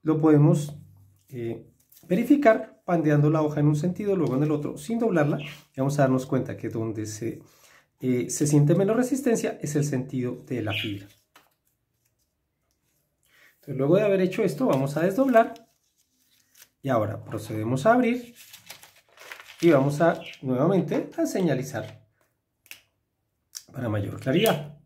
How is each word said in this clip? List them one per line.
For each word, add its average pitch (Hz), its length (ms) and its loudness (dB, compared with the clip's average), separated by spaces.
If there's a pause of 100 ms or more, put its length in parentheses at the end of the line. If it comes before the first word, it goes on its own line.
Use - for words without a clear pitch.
Lo 151 160 0
podemos, 151 560 4 (520)
eh, 117 380 -10 (400)
verificar - 800 2
pandeando 151 460 2
la 156 100 2
hoja 151 200 -2
en 147 80 4
un 151 80 2
sentido, 185 380 -2
luego 131 220 0
en 143 60 0
el 151 100 0
otro, 143 240 -4
sin 233 220 -6
doblarla, 165 420 0
y - 380 -16
vamos 143 200 -2
a 143 40 4
darnos 131 240 2
cuenta - 320 -4
que 113 100 -10
donde 110 380 -6
se, 107 360 -10 (580)
eh, 123 280 -2
se - 180 -2
siente 147 280 4
menos 196 220 2
resistencia 254 680 -2
es 151 140 -6
el 143 80 0
sentido 127 520 -4 (100)
de 120 140 -6
la 104 140 -6
fibra. 101 340 -8 (2500)
Entonces, 131 240 -12
luego 143 180 4
de 214 60 2
haber 196 180 2
hecho 185 220 0
esto, 180 240 0
vamos 139 320 0
a - 20 -2
desdoblar, 226 540 2 (1300)
y 135 80 -6
ahora 107 340 -2
procedemos 113 600 -4
a 226 80 6
abrir, 247 400 -2 (1300)
y 170 80 6
vamos 143 320 2
a, - 180 2 (220)
nuevamente, 165 720 0
a 330 80 0
señalizar 143 800 -4 (1700)
para 117 160 -8
mayor 107 320 -6
claridad. 185 640 0